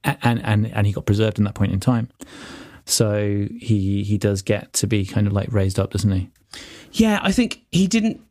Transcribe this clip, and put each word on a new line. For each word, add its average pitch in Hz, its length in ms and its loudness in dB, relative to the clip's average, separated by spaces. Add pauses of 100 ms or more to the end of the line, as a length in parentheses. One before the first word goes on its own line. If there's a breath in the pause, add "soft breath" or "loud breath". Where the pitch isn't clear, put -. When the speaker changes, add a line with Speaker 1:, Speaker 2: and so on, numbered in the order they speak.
Speaker 1:
a-, 139 200 -2
and, 117 200 2
and, 107 240 2
and 104 200 0
he 101 60 0
got - 120 -6
preserved 107 320 2
in 101 80 4
that 101 100 -6
point 101 160 0
in 95 80 0
time. 120 300 0 (760 loud breath)
So 104 640 0 (120)
he, 101 440 0
he 101 140 0
does 98 240 0
get - 320 -4
to - 140 0
be 101 180 0
kind 104 220 0
of, 101 60 0
like, 98 180 -2
raised 95 280 0
up, 98 120 -2
doesn't 98 200 2
he? 92 180 -2 (600 loud breath)
Speaker 2:
Yeah, 214 300 2
I 196 100 0
think 233 300 0 (100)
he 190 160 4
didn't 220 440 0